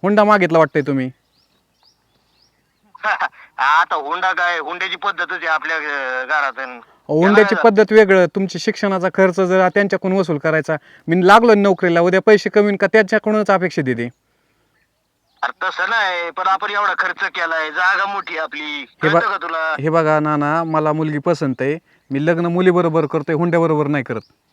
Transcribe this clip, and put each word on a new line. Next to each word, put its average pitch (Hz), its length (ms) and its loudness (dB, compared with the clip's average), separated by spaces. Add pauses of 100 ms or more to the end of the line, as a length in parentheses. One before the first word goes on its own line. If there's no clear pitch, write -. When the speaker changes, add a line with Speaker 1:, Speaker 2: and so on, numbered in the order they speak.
Speaker 1:
हुंडा 208 200 4
मागितला 185 360 4
वाटतंय 156 220 2
तुम्ही. 131 300 -2 (1800)
Speaker 2:
<laughs> - 360 -4 (260)
आता 165 380 2
हुंडा 170 380 -4
काय, 175 260 -2
हुंड्याची 175 360 -8
पद्धतच 175 360 -6
आहे 170 160 -8
आपल्या, 160 300 -2
अ, 135 480 -6
घरात. 135 560 -6 (260)
Speaker 1:
हुंड्याची 202 480 4
Speaker 2:
त्याला 226 140 4
Speaker 1:
पद्धत 208 220 2
वेगळं, 196 340 6
तुमच्या 180 360 -4
शिक्षणाचा 196 520 -2
खर्च 190 260 2
जर 185 300 2
त्यांच्याकडून 190 480 0
वसूल 170 200 -2
करायचा, 156 380 -2 (320)
मी 175 200 4
लागलो 226 280 8
नोकरीला, 185 460 2
उद्या 185 240 2
पैसे 214 240 4
कमी 208 280 2
का 196 100 0
त्याच्याकडूनच 214 640 2
अपेक्षित 175 360 0
आहे 123 100 -2
ते. 120 120 -4 (1300)
Speaker 2:
अरे, - 100 -6 (120)
तसं 185 260 -4
नाही, 185 420 -4
पण 185 160 -6
आपण 196 240 -2
एवढा 202 280 -2
खर्च 180 240 -8
केलाय, 165 480 -4
जागा 185 340 -2
मोठी 196 280 -8
आहे 160 100 -6
आपली, 151 380 -10 (220)
Speaker 1:
हे 156 60 2
बा-, 165 120 2
Speaker 2:
कळतं 226 100 -4
का 190 60 -6
तुला? 160 420 -6
Speaker 1:
हे 147 100 -4
बघा 156 300 2
नाना, 151 440 -2
मला 156 300 -2
मुलगी 156 240 -4
पसंत 143 420 -2
आहे, 143 180 -2 (340)
मी 139 140 -2
लग्न 170 200 0
मुलीबरोबर 170 600 2
करतोय, 156 300 -4
हुंड्याबरोबर 160 520 0
नाही 143 160 -2
करत, 113 280 -10 (220)